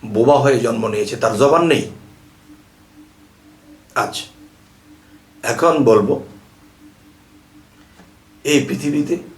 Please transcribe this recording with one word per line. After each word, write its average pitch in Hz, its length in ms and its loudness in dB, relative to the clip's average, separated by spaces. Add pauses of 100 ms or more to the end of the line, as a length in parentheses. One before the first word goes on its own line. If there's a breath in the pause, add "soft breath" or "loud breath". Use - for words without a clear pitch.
বোবা 117 340 2
হয়ে 131 200 2
জন্ম 117 280 -2
নিয়েছে, 104 300 -4
তার 107 200 -2
জবান 147 280 4
নেই। - 240 0 (2000)
আচ্ছা, - 280 -6 (1200)
এখন 151 400 0
বলবো, 107 400 2 (2250)
এই 143 240 2
পৃথিবীতে 147 500 -4 (200)